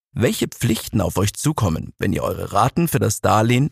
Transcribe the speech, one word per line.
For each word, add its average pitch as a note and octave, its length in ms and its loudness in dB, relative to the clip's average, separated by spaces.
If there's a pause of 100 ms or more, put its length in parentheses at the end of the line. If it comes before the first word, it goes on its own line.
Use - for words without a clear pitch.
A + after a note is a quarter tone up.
(140)
welche - 340 0
Pflichten - 520 -2
auf E2+ 180 -2
euch G2+ 160 0
zukommen, G#2+ 680 -2
wenn F#2+ 120 0
ihr D2+ 120 -2
eure F#2 300 -4
Raten B2+ 340 2
für C3 120 0
das G#2 220 0
Darlehen A#2 500 2